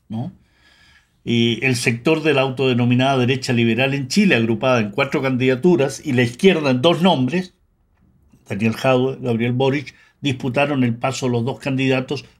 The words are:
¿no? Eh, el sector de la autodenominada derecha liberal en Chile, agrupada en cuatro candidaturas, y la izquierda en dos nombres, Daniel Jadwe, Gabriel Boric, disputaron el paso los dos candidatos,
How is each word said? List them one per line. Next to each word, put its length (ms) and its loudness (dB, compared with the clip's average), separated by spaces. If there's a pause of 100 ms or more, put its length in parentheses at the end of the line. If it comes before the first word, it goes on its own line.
¿no? 220 -8 (920)
Eh, 380 0
el 140 0
sector 480 0
de 100 2
la 60 2
autodenominada 760 0
derecha 360 0
liberal 420 2
en 140 -6
Chile, 260 2
agrupada 460 0
en 100 -4
cuatro 320 -2
candidaturas, 840 0
y 100 -4
la 100 4
izquierda 460 2
en 120 0
dos 180 4
nombres, 540 0 (960)
Daniel 240 -2
Jadwe, 480 0
Gabriel 320 -2
Boric, 420 -2 (260)
disputaron 600 -2
el 140 0
paso 320 -4
los 160 -2
dos 160 -6
candidatos, 640 -2 (160)